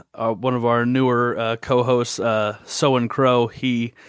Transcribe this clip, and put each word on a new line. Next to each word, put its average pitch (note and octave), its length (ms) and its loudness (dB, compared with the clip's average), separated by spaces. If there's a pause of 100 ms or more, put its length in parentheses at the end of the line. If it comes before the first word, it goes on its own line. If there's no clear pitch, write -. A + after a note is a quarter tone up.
(180)
uh, A2+ 100 -2
uh, A2+ 60 -2
one B2+ 200 -2
of A#2+ 100 -2
our A#2+ 220 2
newer, B2 500 2
uh, A2+ 200 -2
co-hosts, B2 640 0
uh, G#2+ 440 0
So C#3 300 0
and A#2+ 160 0
Crow. B2 380 2
He A#2+ 440 -4 (160)